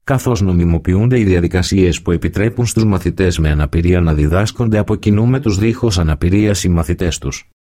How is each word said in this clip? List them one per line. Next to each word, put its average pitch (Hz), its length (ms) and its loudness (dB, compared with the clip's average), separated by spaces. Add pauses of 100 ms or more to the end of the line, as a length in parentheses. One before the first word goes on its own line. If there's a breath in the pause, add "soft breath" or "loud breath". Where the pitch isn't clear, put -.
καθώς 131 360 -2
νομιμοποιούνται 92 800 2
οι 113 60 2
διαδικασίες 90 760 2
που - 80 -4
επιτρέπουν 101 560 -2
στους 110 180 0
μαθητές 92 540 0
με 78 120 2
αναπηρία 82 500 0
να 82 140 2
διδάσκονται 104 640 0
από 104 160 -2
κοινού 107 320 0
με 131 140 0
τους 110 180 -2
δίχως 110 400 0
αναπηρία 90 560 0
συμμαθητές 87 640 -2
τους. - 300 -10 (240)